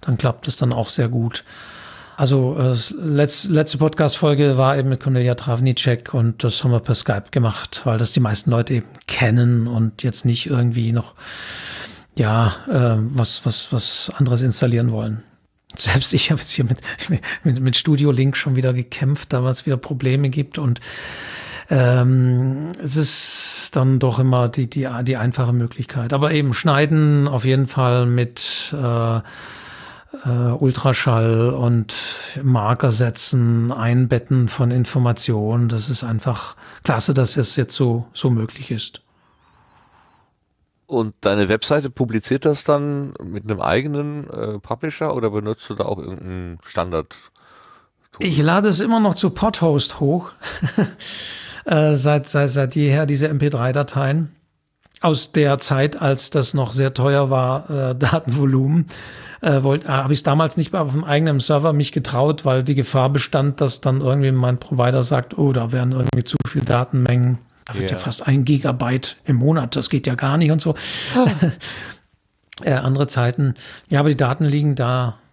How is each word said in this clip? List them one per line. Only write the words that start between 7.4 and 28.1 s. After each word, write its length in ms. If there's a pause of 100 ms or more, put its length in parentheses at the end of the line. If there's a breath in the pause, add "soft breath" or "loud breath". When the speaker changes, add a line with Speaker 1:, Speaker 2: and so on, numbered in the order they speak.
Speaker 1:
weil 120
das 160
die 60
meisten 320
Leute 240
eben 100 (220)
kennen 580
und 380
jetzt 200
nicht 220
irgendwie 460
noch, 240 (1000 loud breath)
ja, 380 (160)
äh, 300
was, 480
was, 260
was 420
anderes 280
installieren 480
wollen. 320 (520)
Selbst 380
ich 160
habe 100
jetzt 120
hier 140
mit, 120 (680 loud breath)
mit, 160
mit 160
Studio 360
Link 260
schon 180
wieder 180
gekämpft, 600
da 160
es 160
wieder 120
Probleme 520
gibt 300
und, 220 (920 loud breath)
ähm, 960 (120)
es 160
ist 800
dann 220
doch 220
immer 300
die, 200
die, 180 (140)
die 160
einfache 360
Möglichkeit. 600
Aber 180
eben 220
schneiden 720
auf 160
jeden 220
Fall 400
mit, 720